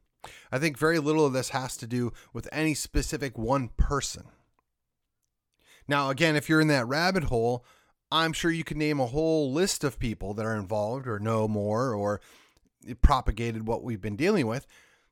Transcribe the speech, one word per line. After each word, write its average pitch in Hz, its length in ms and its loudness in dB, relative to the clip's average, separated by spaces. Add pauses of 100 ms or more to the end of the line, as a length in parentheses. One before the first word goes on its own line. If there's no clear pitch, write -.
(500)
I 127 60 0
think 143 200 -2
very 160 220 2
little 156 260 4
of 135 80 2
this 127 160 -2
has 131 280 -6
to 120 100 -12
do 120 240 -2 (220)
with 117 180 -10
any 156 220 0
specific 143 640 -4
one 120 400 0
person. - 480 0 (1600)
Now, 143 220 2
again, 151 260 2
if 147 140 -2
you're 156 100 6
in 156 80 6
that 135 200 4
rabbit 165 380 0
hole, 120 380 0 (480)
I'm 160 220 2
sure 170 180 0
you 165 120 -2
could 147 140 -8
name 151 220 0
a 131 60 0
whole 151 480 0
list 185 300 0
of 139 160 -4
people 104 340 -4
that 107 120 -6
are 110 100 -2
involved 107 520 -4
or 107 120 -4
know 110 280 0
more 107 460 0
or 101 260 0 (840)
propagated 117 640 2
what 113 180 -2
we've 110 180 -6
been 104 160 -6
dealing 175 280 4
with. 117 220 -4 (440)